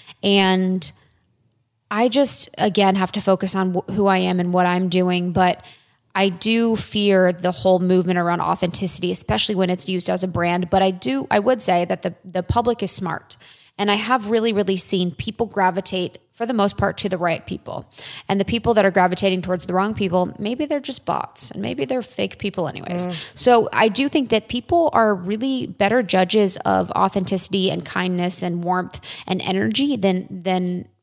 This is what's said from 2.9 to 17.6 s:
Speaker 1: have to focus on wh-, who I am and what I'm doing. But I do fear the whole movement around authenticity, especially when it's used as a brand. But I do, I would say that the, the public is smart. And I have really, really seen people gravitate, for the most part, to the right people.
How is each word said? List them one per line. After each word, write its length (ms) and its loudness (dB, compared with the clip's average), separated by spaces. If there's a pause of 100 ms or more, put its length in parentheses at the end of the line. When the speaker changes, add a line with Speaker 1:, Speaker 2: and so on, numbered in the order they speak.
Speaker 1:
have 180 -2
to 80 -4
focus 340 0
on 200 0
wh-, 180 -4
who 140 2
I 100 4
am 240 0
and 140 0
what 100 4
I'm 240 2
doing. 440 0
But 300 2 (520)
I 160 2
do 440 2
fear 600 2
the 180 -2
whole 280 2
movement 380 2
around 220 0
authenticity, 720 -2
especially 460 -2
when 120 2
it's 220 -2
used 180 -2
as 160 0
a 40 -2
brand. 420 0
But 100 6
I 100 4
do, 400 -4
I 80 4
would 220 2
say 240 2
that 160 -4
the, 140 -6 (100)
the 180 -6
public 400 0
is 80 -4
smart. 460 -6 (400)
And 140 0
I 60 4
have 340 -2
really, 240 2
really 240 0
seen 320 0
people 340 -6
gravitate, 720 -2 (140)
for 160 -6
the 80 -2
most 240 2
part, 200 0
to 120 -2
the 80 -4
right 280 -2
people. 440 -10 (360)